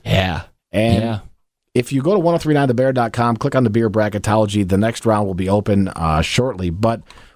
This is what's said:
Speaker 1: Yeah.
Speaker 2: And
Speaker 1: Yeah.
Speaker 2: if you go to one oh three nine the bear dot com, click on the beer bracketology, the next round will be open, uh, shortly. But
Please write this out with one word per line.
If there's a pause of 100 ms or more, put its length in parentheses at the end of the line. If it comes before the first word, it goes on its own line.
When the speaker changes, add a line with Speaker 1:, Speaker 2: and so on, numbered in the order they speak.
Speaker 1:
Yeah. (300)
Speaker 2:
And
Speaker 1:
Yeah. (560)
Speaker 2:
if
you
go
to
one
oh
three
nine
the
bear
dot
com,
click
on
the
beer
bracketology,
the
next
round
will
be
open,
uh,
shortly.
But (340)